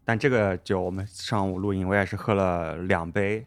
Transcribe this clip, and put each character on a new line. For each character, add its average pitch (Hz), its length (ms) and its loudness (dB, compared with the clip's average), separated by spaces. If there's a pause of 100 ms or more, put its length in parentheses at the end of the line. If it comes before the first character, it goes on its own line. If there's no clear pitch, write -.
但 113 140 0
这 143 100 2
个 104 360 2
酒 95 160 0
我 90 100 -2
们 95 160 -6
上 101 420 -2
午 92 120 -4
录 101 120 0
音， 95 140 -2
我 95 80 2
也 101 100 4
是 98 120 -6
喝 104 180 0
了 87 420 0
两 87 320 0
杯。 101 380 -2